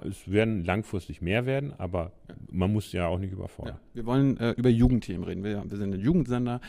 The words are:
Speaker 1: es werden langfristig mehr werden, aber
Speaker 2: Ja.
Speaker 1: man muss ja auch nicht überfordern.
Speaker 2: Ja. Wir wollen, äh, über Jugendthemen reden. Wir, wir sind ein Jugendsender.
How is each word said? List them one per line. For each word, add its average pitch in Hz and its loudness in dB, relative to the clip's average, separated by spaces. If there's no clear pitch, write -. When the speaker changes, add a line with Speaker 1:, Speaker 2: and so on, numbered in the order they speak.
Speaker 1:
es 98 -10
werden 107 2
langfristig 92 -4
mehr 107 0
werden, 139 -2
aber 87 -6
Speaker 2:
Ja. - -16
Speaker 1:
man 92 2
muss 107 0
ja 90 -2
auch 87 0
nicht 95 -6
überfordern. - -10
Speaker 2:
Ja. - -16
Wir 120 -8
wollen, 131 4
äh, 117 0
über 120 4
Jugendthemen 117 4
reden. 90 -6
Wir, 101 -4
wir 101 -8
sind 98 -4
ein 95 -4
Jugendsender. 123 0